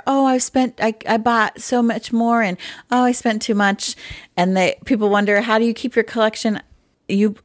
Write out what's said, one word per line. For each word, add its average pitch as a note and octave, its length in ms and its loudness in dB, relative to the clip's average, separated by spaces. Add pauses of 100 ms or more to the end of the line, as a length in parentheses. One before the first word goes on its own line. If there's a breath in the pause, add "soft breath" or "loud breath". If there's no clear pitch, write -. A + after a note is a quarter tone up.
"Oh, B3+ 200 2
I've B3+ 160 2
spent, B3+ 400 0
I, A3 120 0 (140)
I A3+ 80 2
bought A3+ 440 0
so B3 220 0
much A#3 300 -2
more," A#3 300 2
and, F3+ 160 -2 (320 loud breath)
"Oh, B3 140 2
I B3 80 4
spent A3 280 -2
too A3+ 140 -2
much." G3+ 400 0 (420 loud breath)
And F#3 200 2
they, F#3 280 2
people G#3+ 240 0
wonder, G3+ 320 2
"How A3+ 180 2
do A3+ 60 2
you A#3 80 2
keep A#3+ 220 -6
your A3 100 2
collection?" A3 560 -2 (480)
You, G3+ 360 0